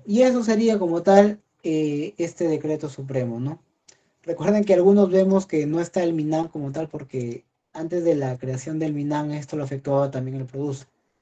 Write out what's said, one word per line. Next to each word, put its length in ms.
Y 180
eso 220
sería 340
como 240
tal, 380
eh, 560
este 280
decreto 420
supremo, 520
¿no? 200
Recuerden 420
que 100
algunos 360
vemos 360
que 200
no 140
está 220
el 100
minam 360
como 240
tal, 160
porque 560
antes 320
de 120
la 220
creación 400
del 140
minam 400
esto 240
lo 80
efectuaba 460
también 260
el 100
produce, 400